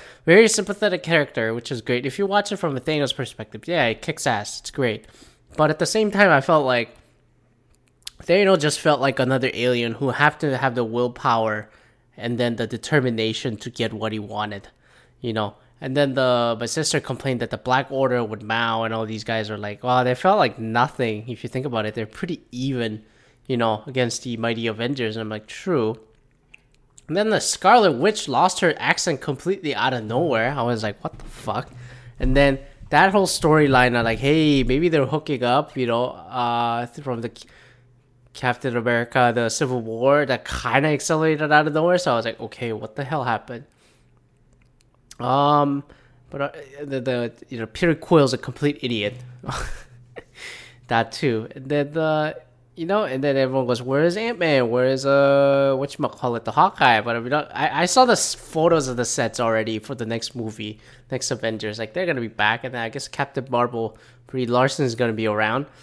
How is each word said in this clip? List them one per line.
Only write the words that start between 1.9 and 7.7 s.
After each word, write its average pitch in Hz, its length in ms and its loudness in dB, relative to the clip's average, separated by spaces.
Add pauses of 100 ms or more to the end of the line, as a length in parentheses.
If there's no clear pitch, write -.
If 135 140 -6
you 202 80 0
watch 202 260 0
it 196 60 -6
from 147 180 -2
a 123 40 -4
Thanos 147 340 -2
perspective, - 520 -12
yeah, 165 200 2
it 110 160 -2
kicks - 240 -6
ass. 107 340 -4
It's - 100 -14
great. 120 360 -4 (500)
But 156 140 4
at 156 80 -2
the 170 80 0
same 214 240 0
time, 202 200 4
I 139 120 6
felt 156 240 4
like 123 280 0 (1300)